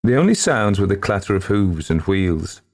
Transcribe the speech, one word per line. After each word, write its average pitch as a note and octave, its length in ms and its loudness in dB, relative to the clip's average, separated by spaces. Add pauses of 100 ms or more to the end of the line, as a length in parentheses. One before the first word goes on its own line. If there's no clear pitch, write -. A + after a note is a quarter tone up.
The A#2+ 120 2
only F#3+ 200 4
sounds G#2 440 0
were G2 80 2
the G2 80 0
clatter G2+ 400 -2
of F#2+ 100 -2
hooves F#2+ 440 0
and D#2+ 140 0
wheels, F#2 580 -2 (120)